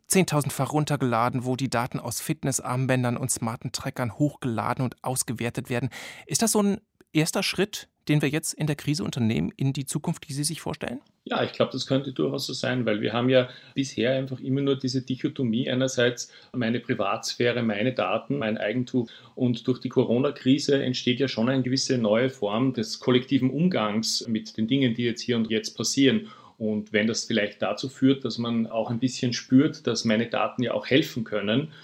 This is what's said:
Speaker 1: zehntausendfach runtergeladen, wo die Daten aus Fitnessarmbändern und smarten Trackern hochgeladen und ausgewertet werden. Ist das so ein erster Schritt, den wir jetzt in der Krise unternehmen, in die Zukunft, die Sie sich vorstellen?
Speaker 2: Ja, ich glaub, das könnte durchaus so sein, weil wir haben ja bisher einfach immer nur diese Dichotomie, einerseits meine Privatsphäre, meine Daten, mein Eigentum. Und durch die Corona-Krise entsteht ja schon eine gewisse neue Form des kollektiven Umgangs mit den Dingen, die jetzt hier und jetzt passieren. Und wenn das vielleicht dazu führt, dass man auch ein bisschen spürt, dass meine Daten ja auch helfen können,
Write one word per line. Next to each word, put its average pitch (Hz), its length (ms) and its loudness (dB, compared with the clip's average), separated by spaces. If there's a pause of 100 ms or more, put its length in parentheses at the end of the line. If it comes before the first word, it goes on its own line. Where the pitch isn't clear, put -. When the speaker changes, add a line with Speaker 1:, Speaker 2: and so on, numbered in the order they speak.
Speaker 1:
zehntausendfach 147 640 2
runtergeladen, 123 720 2
wo 127 100 0
die 127 140 -2
Daten 123 280 -2
aus - 220 -6
Fitnessarmbändern 127 960 0
und 131 160 -4
smarten 120 400 -4
Trackern - 480 -6
hochgeladen 123 640 0
und - 220 -6
ausgewertet 120 640 -4
werden. 123 180 -2 (380)
Ist - 160 -2
das 226 100 2
so 208 100 2
ein 202 200 0 (320)
erster 165 300 2
Schritt, - 440 -4 (220)
den 147 120 4
wir 151 80 0
jetzt 151 240 -2
in - 120 -4
der 151 100 0
Krise 151 280 -2
unternehmen, 120 520 0
in 139 160 0
die 143 140 -4
Zukunft, - 420 -4
die 143 60 -10
Sie 143 100 -4
sich 151 180 -4
vorstellen? - 380 -6 (260)
Speaker 2:
Ja, 226 180 0
ich - 80 -2
glaub, - 180 0
das 131 160 -6
könnte 139 260 0
durchaus 139 360 -2
so 139 60 -8
sein, 127 340 -2
weil 107 140 0
wir 117 120 0
haben 120 160 2
ja 127 200 6 (260)
bisher 131 400 0
einfach 135 240 -4
immer 139 220 -2
nur 139 180 2
diese 127 240 -2
Dichotomie, 131 640 -2
einerseits 123 600 0 (200)
meine 120 280 -2
Privatsphäre, 113 800 0
meine 113 320 0
Daten, 110 460 -2
mein 110 180 -2
Eigentum. 120 500 0 (280)
Und 123 320 0
durch 127 120 0
die 131 100 -6
Corona-Krise 135 920 2
entsteht 123 360 0
ja 135 80 2
schon 117 220 0
eine 135 120 2
gewisse 127 380 0
neue 113 320 4
Form 117 420 0
des - 260 -4
kollektiven 127 520 2
Umgangs 113 760 0
mit 110 300 -4
den 110 100 0
Dingen, 131 280 2
die 120 80 -2
jetzt 120 180 -2
hier 120 140 0
und 113 160 0
jetzt 110 260 -2
passieren. 117 520 2 (280)
Und 107 340 -4
wenn 107 140 2
das 113 200 -2
vielleicht 104 360 -2
dazu 107 280 -2
führt, 135 360 2
dass 117 140 -4
man 117 260 0
auch 113 240 -2
ein 117 100 -2
bisschen 123 340 -2
spürt, 143 520 4
dass 117 180 0
meine 113 240 2
Daten 107 360 -2
ja 117 100 -2
auch - 140 -2
helfen 135 360 2
können, 107 480 0 (120)